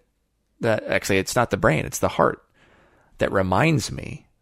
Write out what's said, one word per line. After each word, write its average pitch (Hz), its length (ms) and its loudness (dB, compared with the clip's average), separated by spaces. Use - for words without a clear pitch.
that 113 240 0
actually, - 340 0
it's - 180 -2
not 120 140 2
the 101 60 0
brain, 135 300 2
it's - 140 -10
the 92 80 0
heart. - 340 0
That - 140 0
reminds 101 600 2
me - 340 -12